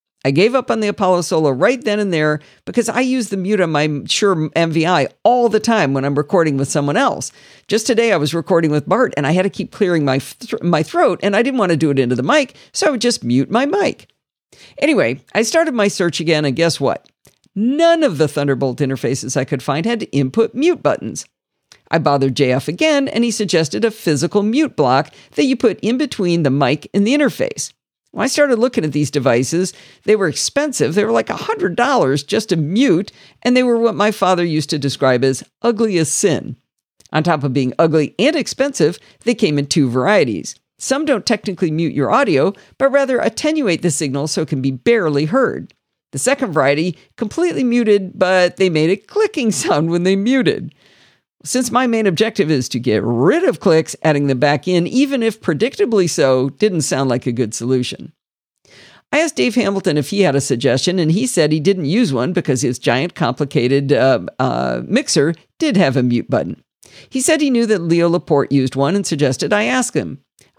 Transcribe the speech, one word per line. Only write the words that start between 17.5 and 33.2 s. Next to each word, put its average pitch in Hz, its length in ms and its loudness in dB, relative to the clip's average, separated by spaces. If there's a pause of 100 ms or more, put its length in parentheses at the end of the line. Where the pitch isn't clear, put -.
None 311 480 2
of 220 160 2
the 151 120 2
Thunderbolt 139 480 -2
interfaces 131 580 -4
I 131 80 0
could 127 180 -6
find 151 240 -4
had 233 280 -4
input 139 420 0
mute 330 260 0
buttons. - 440 -4 (680)
I 165 60 0
bothered 135 380 0
J 127 180 2
F 135 160 -2
again, 269 400 0
and 233 160 0
he 233 60 0
suggested 202 520 0
a 220 80 0
physical 170 500 -2
mute 247 360 0
block 131 360 0 (180)
that - 120 0
you 254 140 2
put 214 240 0
in 226 160 0
between 175 460 -2
the 143 60 2
mic 131 440 0
and 202 120 2
the 233 80 2
interface. - 600 -2 (380)
When - 120 -4
I 247 40 0
started 269 320 2
looking 233 240 0
at 156 80 -2
these 147 180 0
devices, 135 640 0 (300)
they 214 120 2
were 196 120 0
expensive. 160 640 -2
They 208 100 0
were 220 80 -2
like 226 200 0
a - 40 -6
hundred 359 400 -4
dollars 180 460 0
just - 280 -4
to 180 60 0
mute, 180 560 0 (300)